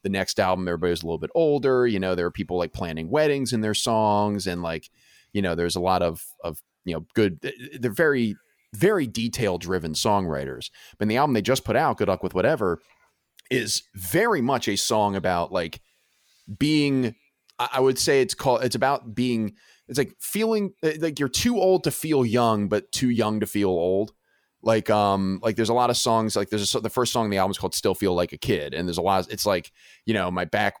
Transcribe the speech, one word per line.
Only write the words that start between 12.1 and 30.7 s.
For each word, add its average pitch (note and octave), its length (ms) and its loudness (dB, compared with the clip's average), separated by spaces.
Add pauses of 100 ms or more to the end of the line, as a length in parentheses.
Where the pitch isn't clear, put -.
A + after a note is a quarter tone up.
with F2+ 120 -6
Whatever, G#2+ 440 0 (720)
is A2+ 320 -2 (120)
very D#3+ 460 0
much A#2+ 280 0
a G2+ 80 0
song G2+ 400 0
about, F2 340 0
like, F2 300 -4 (760)
being, C#3 580 0 (420)
I, B2 160 -4
I C3 60 0
would C3 180 4
say C#3 220 4
it's - 140 0
called, B2 280 0
it's B2+ 140 -2
about B2+ 400 -2
being, A#2 400 -2 (320)
it's B2 100 -4
like - 220 -2
feeling, G#3+ 640 -2
uh, D#3+ 180 0
like, D#3 180 -2
you're C#3+ 100 -2
too A#3+ 300 0
old F#3 260 4
to D3+ 60 2
feel D3 340 0
young, A2 440 2
but G#2 240 -2
too B2+ 180 0
young G#2+ 300 0
to G2+ 60 -2
feel G2+ 240 0
old. F#2 420 0 (480)
Like, A2 300 0
um, G2 520 2
like, A2 140 0
there's A2+ 120 2
a A#2 60 2
lot B2 140 4
of A#2+ 80 2
songs, A2 380 0
like, G#2 160 -2
there's G#2 120 0
a G2 40 -2
so-, A#2 140 0
the G#2+ 100 -4
first B2 220 0
song A#2 120 0
on G#2 60 -2
the G2 80 0
album F#2+ 140 2
is - 60 -6
called F#2+ 160 -4
Still F#2+ 200 0
Feel F#2 200 0
Like F2 180 0
a - 60 -14
Kid. D2 360 -2
And F2+ 140 -4
there's E2+ 100 -4
a E2+ 40 -2
lot F#2+ 220 2
of, - 80 -12
it's G#2 140 -4
like, F#2+ 240 0 (340)
you A2+ 80 -2
know, F2+ 200 0
"My F2+ 140 -2
back G#2 340 0